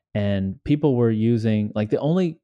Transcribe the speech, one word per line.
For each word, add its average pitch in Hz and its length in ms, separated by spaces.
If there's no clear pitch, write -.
and 107 500
people 143 320
were 117 160
using, 110 640
like, 107 140
the - 100
only 170 440